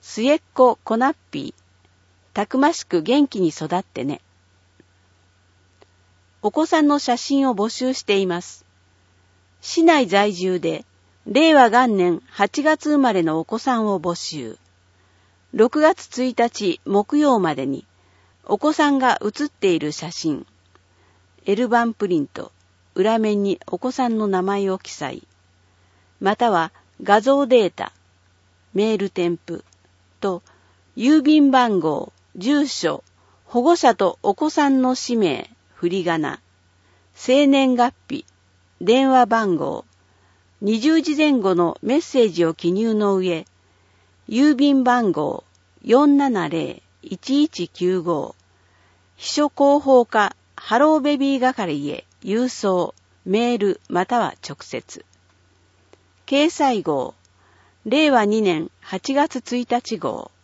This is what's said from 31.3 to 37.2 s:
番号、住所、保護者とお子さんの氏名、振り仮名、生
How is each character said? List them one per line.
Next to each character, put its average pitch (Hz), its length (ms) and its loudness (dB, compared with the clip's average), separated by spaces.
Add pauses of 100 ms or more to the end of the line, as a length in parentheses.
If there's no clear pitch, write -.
番 240 280 2
号、 156 340 -4 (220)
住 285 300 0
所、 - 380 -6 (420)
保 240 160 -2
護 330 140 4
者 269 180 4
と - 300 0
お 202 100 0
子 311 160 -2
さ 294 200 0
ん 269 120 2
の 254 140 0
氏 240 220 -4
名、 165 340 -2 (240)
振 170 140 -4
り 180 160 -4
仮 165 140 -2
名、 143 220 -6 (720)
生 277 320 2